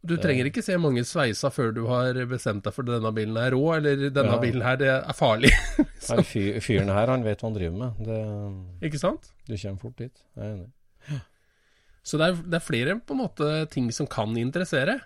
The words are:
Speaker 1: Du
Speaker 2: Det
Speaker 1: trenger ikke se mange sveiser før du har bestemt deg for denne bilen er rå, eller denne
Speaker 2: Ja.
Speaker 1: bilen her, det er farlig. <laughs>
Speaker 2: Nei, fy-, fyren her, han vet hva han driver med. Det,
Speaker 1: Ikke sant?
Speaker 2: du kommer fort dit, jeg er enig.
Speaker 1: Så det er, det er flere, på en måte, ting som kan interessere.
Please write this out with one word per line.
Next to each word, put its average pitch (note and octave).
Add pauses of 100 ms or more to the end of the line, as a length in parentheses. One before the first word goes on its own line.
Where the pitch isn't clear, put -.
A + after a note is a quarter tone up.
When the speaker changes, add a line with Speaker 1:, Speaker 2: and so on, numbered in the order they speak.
Speaker 1:
Du E3+
Speaker 2:
Det E3
Speaker 1:
trenger C3
ikke D3+
se F#3
mange C#3
sveiser C3+
før A#2
du A#2
har B2 (140)
bestemt A2+
deg G2+
for C3+
denne A#2
bilen A2
er B2
rå, D3+
eller C#3+
denne C3
Speaker 2:
Ja. A#2
Speaker 1:
bilen B2
her, B2+
det C3+
er C3
farlig. B2
<laughs> -
Speaker 2:
Nei, A#2
fy-, G#2
fyren G2
her, G#2+
han B2+
vet G#2+
hva A#2
han -
driver F2+
med. A2+
Det, G#2
Speaker 1:
Ikke D3+
sant? G#3 (160)
Speaker 2:
du G#2+
kommer G2
fort A#2+
dit, - (140)
jeg G#2
er G#2+
enig. F#2+ (1300)
Speaker 1:
Så -
det D#3+
er, F#3
det E3+
er E3
flere, D#3
på -
en C4+ (100)
måte, D#3
ting A#2+
som C#3+
kan A2
interessere. D#3